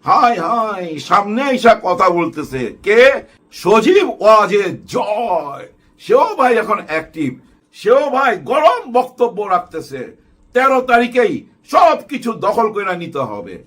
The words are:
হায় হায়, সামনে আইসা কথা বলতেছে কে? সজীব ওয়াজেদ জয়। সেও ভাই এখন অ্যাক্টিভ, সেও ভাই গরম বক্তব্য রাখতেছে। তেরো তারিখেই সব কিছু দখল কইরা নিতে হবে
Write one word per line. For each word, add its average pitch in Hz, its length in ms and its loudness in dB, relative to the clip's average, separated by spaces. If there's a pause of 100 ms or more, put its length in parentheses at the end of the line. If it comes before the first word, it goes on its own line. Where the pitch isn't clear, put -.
হায় 233 400 2
হায়, 214 440 -4 (200)
সামনে 202 400 0
আইসা 233 240 4 (140)
কথা 185 200 2 (100)
বলতেছে 135 440 -6 (240)
কে? 214 140 4 (540)
সজীব 277 540 2 (140)
ওয়াজেদ 202 520 4 (200)
জয়। 208 720 -4 (360)
সেও 269 260 2 (120)
ভাই 247 140 2 (100)
এখন 208 160 -2 (100)
অ্যাক্টিভ, 156 420 -6 (460)
সেও 254 260 2 (120)
ভাই 269 180 0 (180)
গরম 330 300 2 (160)
বক্তব্য 240 400 -2 (160)
রাখতেছে। 143 480 -8 (540)
তেরো 262 240 2 (120)
তারিখেই 240 420 2 (380)
সব 320 260 4 (140)
কিছু 240 180 -6 (160)
দখল 214 300 0
কইরা 190 280 -4
নিতে 143 180 -8 (100)
হবে 98 240 -12 (120)